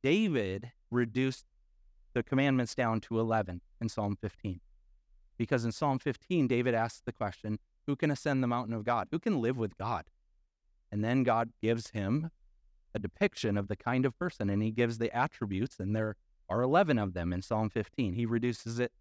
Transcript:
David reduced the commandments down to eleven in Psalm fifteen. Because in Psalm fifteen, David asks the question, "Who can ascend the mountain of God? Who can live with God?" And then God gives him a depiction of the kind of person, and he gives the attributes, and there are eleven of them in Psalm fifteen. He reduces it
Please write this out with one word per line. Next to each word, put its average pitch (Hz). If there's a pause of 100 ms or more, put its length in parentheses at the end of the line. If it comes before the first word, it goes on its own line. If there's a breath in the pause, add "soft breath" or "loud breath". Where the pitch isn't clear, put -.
David 131 (200)
reduced 123 (680)
the 120
commandments 131
down 113
to 113
eleven 107 (200)
in 113
Psalm 104
fifteen. 95 (760)
Because 117
in 117
Psalm 135
fifteen, 147
David 123
asks 113
the 120
question, 107 (260)
"Who 143
can 151
ascend 135
the 127
mountain 120
of 110
God? 117
Who 151
can 170
live 127
with 110
God?" 101 (840)
And 104
then 123
God 113 (100)
gives 117
him 113 (640)
a 104
depiction 104
of 101
the 104
kind 127
of 127
person, 160
and 101
he 110
gives 117
the 117
attributes, 113
and 101
there 110 (340)
are 107
eleven 151
of 98
them 87
in 90
Psalm 110
fifteen. 107
He 117
reduces 117
it 123